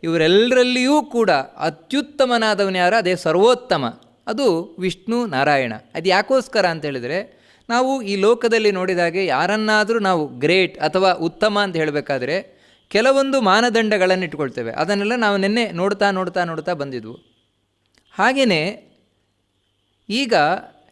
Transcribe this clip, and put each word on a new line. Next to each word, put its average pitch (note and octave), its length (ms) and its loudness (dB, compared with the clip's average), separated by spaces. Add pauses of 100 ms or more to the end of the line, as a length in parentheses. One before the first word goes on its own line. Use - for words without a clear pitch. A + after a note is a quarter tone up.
ಇವರೆಲ್ಲರಲ್ಲಿಯೂ B3 1000 2
ಕೂಡ A3+ 280 0 (280)
ಅತ್ಯುತ್ತಮನಾದವನು G#3+ 1200 0
ಯಾರು? F3+ 180 4
ಅದೇ F3+ 200 0
ಸರ್ವೋತ್ತಮ, F3 840 0 (260)
ಅದು G#3+ 520 -2
ವಿಷ್ಣು A3 480 -4
ನಾರಾಯಣ. C3+ 460 0 (220)
ಅದು E3 140 -4
ಯಾಕೋಸ್ಕರ C4+ 580 0
ಅಂತ D#3+ 180 -4
ಹೇಳಿದರೆ, C#3+ 540 -8 (320)
ನಾವು C4 320 0
ಈ G3+ 140 -4
ಲೋಕದಲ್ಲಿ A3 560 2
ನೋಡಿದ F#3 260 -2
ಹಾಗೆ F3 280 0
ಯಾರನ್ನಾದರೂ G#3+ 720 0
ನಾವು F#3 280 0
ಗ್ರೇಟ್ D3+ 520 0
ಅಥವಾ F3+ 340 2
ಉತ್ತಮ F3 480 -2
ಅಂತ F#3+ 160 -2
ಹೇಳಬೇಕಾದ್ರೆ D3 840 -4 (280)
ಕೆಲವೊಂದು C4+ 520 2
ಮಾನದಂಡಗಳನ್ನು G#3 840 2
ಇಟ್ಕೊಳ್ತೇವೆ. C3+ 480 -6
ಅದನ್ನೆಲ್ಲ G3+ 440 -2
ನಾವು G#3 200 0
ನಿನ್ನೆ G3+ 360 0
ನೋಡ್ತಾ, G3+ 380 0
ನೋಡ್ತಾ, F#3 340 -4
ನೋಡ್ತಾ E3 280 -6
ಬಂದಿದ್ವು. C3 400 -8 (1000)
ಹಾಗೆಯೇ G#3 840 0 (1120)
ಈಗ A#3 260 -2 (580)